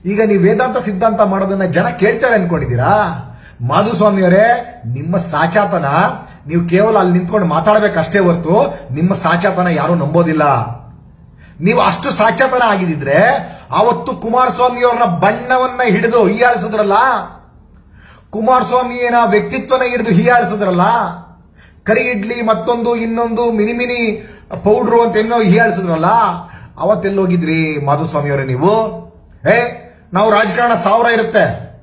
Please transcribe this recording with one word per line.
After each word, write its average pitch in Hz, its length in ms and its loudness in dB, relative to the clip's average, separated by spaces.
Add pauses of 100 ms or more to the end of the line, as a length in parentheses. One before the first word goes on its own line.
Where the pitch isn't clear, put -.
ಈಗ 202 200 0
ನೀವು 202 180 2
ವೇದಾಂತ 226 340 2
ಸಿದ್ಧಾಂತ 214 440 0
ಮಾಡೋದನ್ನ 190 420 0
ಜನ 175 240 0
ಕೇಳ್ತಾರೆ 226 480 0
ಅನ್ಕೊಂಡಿದ್ದೀರಾ? 151 580 0 (680)
ಮಾಧುಸ್ವಾಮಿ 196 640 2
ಅವರೇ, 214 600 2
ನಿಮ್ಮ 147 320 -4
ಸಾಚಾತನ 170 680 0 (640)
ನೀವು 170 200 -2
ಕೇವಲ 208 300 2
ಅಲ್ಲಿ 180 160 2
ನಿಂತ್ಕೊಂಡು 180 340 0
ಮಾತಾಡ್ಬೇಕಷ್ಟೇ 185 720 0
ಹೊರತು 175 600 0 (140)
ನಿಮ್ಮ 170 200 -2
ಸಾಚಾತನ 180 540 0
ಯಾರು 165 280 0
ನಂಬೋದಿಲ್ಲ. 156 480 0 (1160)
ನೀವು 220 200 2
ಅಷ್ಟು 190 280 -2
ಸಾಚಾತನ 247 560 0
ಆಗಿದ್ರೆ 180 840 0 (200)
ಅವತ್ತು 220 400 0
ಕುಮಾರಸ್ವಾಮಿ 247 720 0
ಅವ್ರನ್ನ 240 200 2
ಬಣ್ಣವನ್ನ 240 800 0
ಹಿಡಿದು 220 420 2
ಹೀಯಾಳಿಸಿದ್ರಲ್ಲ, 214 680 0 (1400)
ಕುಮಾರಸ್ವಾಮಿಯನ 247 840 0 (100)
ವ್ಯಕ್ತಿತ್ವನ 220 600 0
ಹಿಡಿದು 240 240 -2
ಹೀಯಾಳಿಸಿದ್ರಲ್ಲ, 202 720 2 (1000)
ಕರಿ 226 180 0
ಇಡ್ಲಿ 240 400 -4
ಮತ್ತೊಂದು 233 540 -2
ಇನ್ನೊಂದು 226 560 -2
ಮಿನಿ 214 220 -2
ಮಿನಿ 240 560 -4 (340)
ಪೌಡ್ರು 233 380 2
ಅಂತ 226 160 0
ಏನೋ 226 240 0
ಹೀಯಾಳಿಸಿದ್ರಲ್ಲ, 185 640 2 (720)
ಅವತ್ತೆಲ್ಲೋಗಿದ್ರಿ 170 1080 -2
ಮಾಧುಸ್ವಾಮಿ 147 440 -2
ಅವರೇ 135 140 -2
ನೀವು? 175 540 0 (520)
ಏ, 233 120 2 (520)
ನಾವು 214 180 2
ರಾಜಕಾರಣ 220 420 0
ಸಾವಿರ 226 400 2
ಇರುತ್ತೆ 208 580 -2 (120)